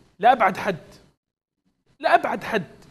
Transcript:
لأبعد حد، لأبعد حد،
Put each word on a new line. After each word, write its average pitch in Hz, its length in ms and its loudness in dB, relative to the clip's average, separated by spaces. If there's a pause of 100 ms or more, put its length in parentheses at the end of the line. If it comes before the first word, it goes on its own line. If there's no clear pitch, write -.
(180)
لأبعد 220 380 2
حد، 196 200 -6 (1200)
لأبعد 277 440 0
حد، 214 200 -4 (260)